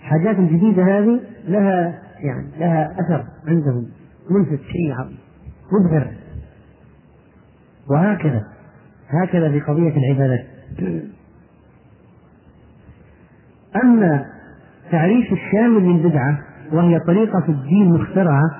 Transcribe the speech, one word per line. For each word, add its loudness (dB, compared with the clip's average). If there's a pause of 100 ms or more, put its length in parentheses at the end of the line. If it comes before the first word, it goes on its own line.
الحاجات 0
الجديدة 2
هذه 0 (280)
لها، 0 (220)
يعني -8 (120)
لها -2
أثر -4 (220)
عندهم، -2 (440)
ملفت 0 (120)
شيء -4
عظيم، -12 (540)
مبهر". 0 (1800)
وهكذا، 0 (640)
هكذا 0
في -2
قضية -2
العبادات. 0 (3500)
أما 4 (640)
تعريف 2
الشامل 2
للبدعة 2 (340)
وهي 2
طريقة 0
في -2
الدين 2
مخترعة 2 (180)